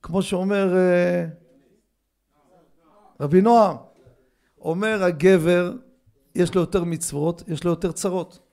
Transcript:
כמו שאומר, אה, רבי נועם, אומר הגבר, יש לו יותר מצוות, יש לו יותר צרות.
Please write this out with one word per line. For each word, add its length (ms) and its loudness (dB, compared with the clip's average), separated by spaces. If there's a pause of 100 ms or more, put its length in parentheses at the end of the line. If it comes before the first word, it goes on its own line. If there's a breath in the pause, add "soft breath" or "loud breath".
כמו 200 -4
שאומר, 540 -2
אה, 500 2 (1900)
רבי 200 4
נועם, 360 4 (840)
אומר 440 -2
הגבר, 680 2 (640)
יש 200 -2
לו 60 2
יותר 240 -2
מצוות, 640 -6
יש 160 -8
לו 60 0
יותר 220 -4
צרות. 460 -6 (140)